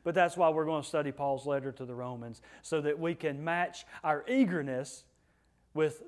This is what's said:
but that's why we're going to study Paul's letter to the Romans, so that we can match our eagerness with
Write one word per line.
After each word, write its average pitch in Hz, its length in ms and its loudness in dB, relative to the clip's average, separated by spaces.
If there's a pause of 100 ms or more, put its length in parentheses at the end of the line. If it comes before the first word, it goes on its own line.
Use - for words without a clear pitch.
but 170 100 0
that's 175 220 4
why 175 120 6
we're 156 160 4
going 156 180 0
to - 60 -12
study 147 240 0
Paul's 135 340 -2
letter 139 260 -2
to 131 120 -12
the 123 100 -10
Romans, 120 460 -8 (220)
so 160 200 0
that 147 160 0
we 165 160 0
can 143 280 -2
match 175 420 -2 (200)
our 151 240 0
eagerness 165 760 0 (720)
with 151 340 0